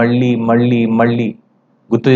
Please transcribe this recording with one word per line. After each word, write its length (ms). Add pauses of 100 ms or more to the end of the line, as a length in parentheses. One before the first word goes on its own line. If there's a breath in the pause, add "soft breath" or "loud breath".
మళ్ళీ, 300 (200)
మళ్ళీ, 320 (160)
మళ్ళీ 280 (680)
గుర్తు 220